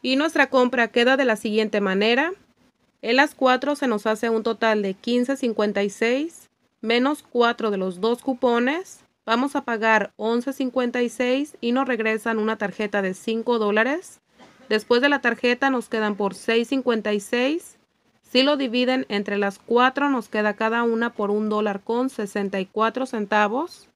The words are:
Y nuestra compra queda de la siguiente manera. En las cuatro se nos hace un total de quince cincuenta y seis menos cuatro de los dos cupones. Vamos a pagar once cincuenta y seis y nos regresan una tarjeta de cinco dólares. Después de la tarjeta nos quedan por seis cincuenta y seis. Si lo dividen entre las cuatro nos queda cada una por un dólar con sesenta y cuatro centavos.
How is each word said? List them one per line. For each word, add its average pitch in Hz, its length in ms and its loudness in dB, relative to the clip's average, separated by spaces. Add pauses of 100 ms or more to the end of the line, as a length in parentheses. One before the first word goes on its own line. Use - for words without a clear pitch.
Y 254 160 0
nuestra 294 320 0
compra 247 400 2
queda 247 300 2
de 269 80 2
la 220 100 2
siguiente 214 460 0
manera. 226 500 2 (720)
En 226 140 0
las 285 180 2
cuatro 262 420 2
se 277 120 -2
nos 214 180 -2
hace 220 240 -2
un 226 120 0
total 220 380 0
de 196 140 -2
quince 247 420 0
cincuenta 214 460 0
y 202 80 -2
seis 262 580 -4 (320)
menos 247 500 0
cuatro 233 400 0
de 202 60 -2
los 185 240 -4
dos 226 220 -2
cupones. 254 760 -2 (260)
Vamos 247 300 -2
a 269 60 -2
pagar 220 540 0
once 240 380 -2
cincuenta 247 480 -2
y 240 80 0
seis 262 500 -2
y 240 120 0
nos 262 140 0
regresan 220 520 -2
una 214 180 0
tarjeta 208 460 -2
de 190 100 -2
cinco 226 460 -2
dólares. 220 640 0 (500)
Después 220 320 2
de 285 80 4
la 285 100 2
tarjeta 247 480 0
nos 247 220 -2
quedan 214 260 -2
por 196 160 -2
seis 226 360 0
cincuenta 233 440 0
y 208 80 0
seis. 262 560 -2 (460)
Si 247 200 2
lo 294 140 4
dividen 254 540 0
entre 202 260 -2
las 202 220 -2
cuatro 262 500 2
nos 269 200 -2
queda 214 260 0
cada 220 280 0
una 233 300 0
por 202 180 -4
un 214 200 0
dólar 208 320 -2
con 247 260 -2
sesenta 202 500 -4
y 190 60 -4
cuatro 220 400 -2
centavos. 214 920 -2